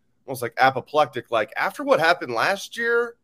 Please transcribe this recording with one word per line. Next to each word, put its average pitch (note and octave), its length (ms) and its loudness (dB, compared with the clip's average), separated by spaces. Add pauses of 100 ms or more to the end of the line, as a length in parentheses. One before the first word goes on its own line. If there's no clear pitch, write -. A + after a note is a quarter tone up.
(260)
almost, B2+ 160 -10
like, A#2 160 -6
apoplectic. C3 720 0
Like, A2 260 0
After F#3+ 280 -4
what C4 160 2
happened E3 340 0
last D#3 420 -2
year, A#3 460 0